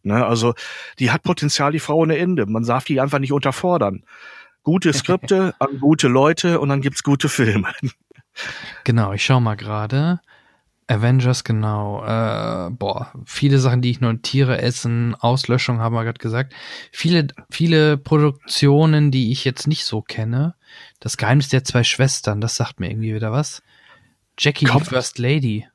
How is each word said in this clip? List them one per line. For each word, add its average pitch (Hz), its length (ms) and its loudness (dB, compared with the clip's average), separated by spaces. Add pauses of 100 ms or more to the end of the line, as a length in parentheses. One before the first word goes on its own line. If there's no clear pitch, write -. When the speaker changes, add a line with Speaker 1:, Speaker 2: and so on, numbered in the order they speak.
Speaker 1:
ne, 120 240 0
also, 120 280 2 (440)
die 123 120 2
hat 156 120 0
Potenzial, 147 500 0
die 160 60 -2
Frau 151 180 -2
ohne 160 220 2
Ende. 170 280 0
Man 110 180 -2
darf 120 200 0
die 131 160 0
einfach 143 200 0
nicht 135 120 -2
unterfordern. 139 680 0 (640)
Gute 170 280 2
Speaker 2:
<laughs> - 20 0
Speaker 1:
Skripte 180 640 0
an 139 180 -2
gute 147 300 4
Leute 160 500 4
und 143 120 0
dann 139 100 0
gibt's 135 220 -4
gute 143 260 0
Filme. 107 400 2 (1160)
Speaker 2:
Genau, 117 280 2
ich 101 120 -4
schau 131 160 4
mal 110 160 0
gerade. 107 640 -2 (680)
Avengers, 123 580 2
genau. 107 600 -4
Äh, 110 680 -4
boah, 120 380 -6 (140)
viele 139 340 2
Sachen, 123 220 4
die 123 100 0
ich 120 120 -2
notiere, 127 580 0
Essen, 117 540 -2
Auslöschung, 120 640 0
haben 117 160 -2
wir 113 100 -2
grad 113 140 -6
gesagt. 120 340 -4 (400)
Viele, 160 360 0 (200)
viele 156 480 2
Produktionen, 147 1120 2
die 127 220 0
ich 135 140 -4
jetzt 127 200 -4
nicht 151 200 -2
so 110 160 -4
kenne. 120 520 -4 (460)
Das - 160 -6
Geheimnis 135 320 2
der 131 160 2
zwei 120 200 0
Schwestern, 107 580 0
das 113 140 -4
sagt - 240 -6
mir 87 100 -4
irgendwie 110 240 -4
wieder 110 180 -4
was. 143 300 -4 (760)
Jackie, 147 280 0
die 120 60 4
Speaker 1:
Kommt 117 160 2
Speaker 2:
First 127 300 -4
Lady. 120 560 -2